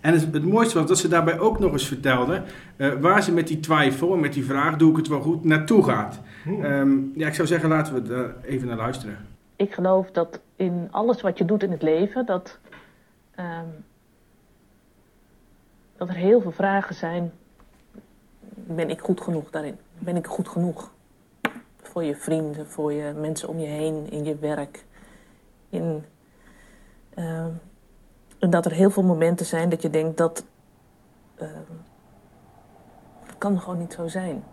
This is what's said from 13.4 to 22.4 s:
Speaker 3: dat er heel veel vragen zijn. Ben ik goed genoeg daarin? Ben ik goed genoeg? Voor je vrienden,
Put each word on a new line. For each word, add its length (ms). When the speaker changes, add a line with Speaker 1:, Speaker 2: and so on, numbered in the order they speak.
Speaker 3:
dat 120
er 60
heel 260
veel 120
vragen 420
zijn. 380
Ben 360
ik 100
goed 200
genoeg 300
daarin? 260
Ben 180
ik 100
goed 220
genoeg? 420
Voor 220
je 120
vrienden, 520